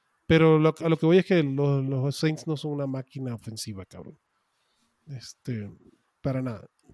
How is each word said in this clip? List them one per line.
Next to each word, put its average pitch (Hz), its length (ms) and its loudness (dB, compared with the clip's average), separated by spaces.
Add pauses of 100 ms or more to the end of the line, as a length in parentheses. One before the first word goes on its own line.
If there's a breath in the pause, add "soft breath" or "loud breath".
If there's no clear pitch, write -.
(260)
Pero 160 320 6
lo, 156 200 4
a 165 100 -2
lo 160 100 2
que 160 80 0
voy 175 120 6
es 180 60 2
que 180 180 2
los, 139 440 0
los 135 300 -2
Saints 156 320 -2
no 156 80 -4
son 151 160 -8
una 143 160 -4
máquina 131 460 -8
ofensiva, 107 520 -12
cabrón. - 320 -20 (880)
Este, 117 600 -12 (520)
para 131 200 -4
nada. 120 280 -10 (260)